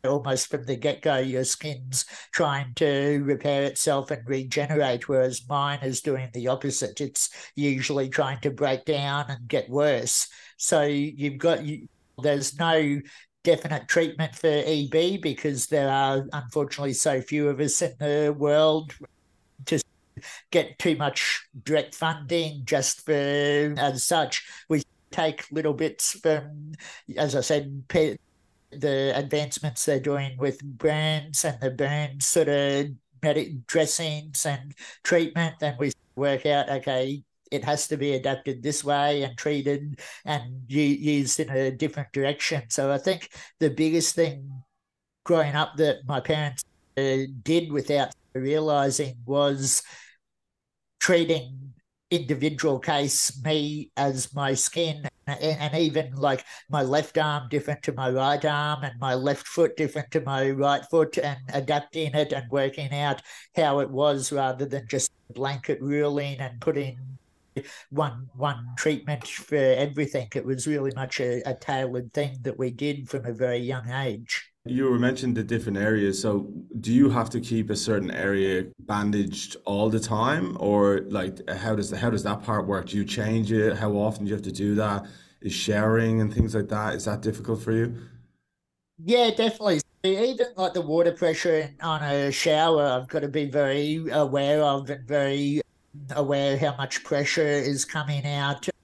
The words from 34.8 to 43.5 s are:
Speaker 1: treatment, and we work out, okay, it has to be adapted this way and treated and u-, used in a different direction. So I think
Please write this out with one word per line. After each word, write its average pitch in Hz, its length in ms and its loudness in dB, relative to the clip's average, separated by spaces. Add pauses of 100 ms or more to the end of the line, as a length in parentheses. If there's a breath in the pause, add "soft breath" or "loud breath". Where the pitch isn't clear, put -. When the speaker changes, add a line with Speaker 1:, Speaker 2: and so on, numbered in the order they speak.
Speaker 1:
treatment, 165 600 2
and 139 160 -2
we 143 140 0 (220)
work 139 300 0
out, 143 240 2
okay, 135 540 -2 (280)
it 117 140 -2
has 147 240 0
to 151 80 -2
be 139 160 0
adapted 131 500 -2
this 147 220 -4
way 143 380 2
and 123 140 -6
treated 143 600 -2 (260 loud breath)
and 127 440 -6
u-, 143 140 2
used 143 580 2
in 147 100 -2
a 135 220 0
different 143 400 -4
direction. 143 560 -2
So 139 240 0
I 139 60 2
think 180 320 -2 (280 loud breath)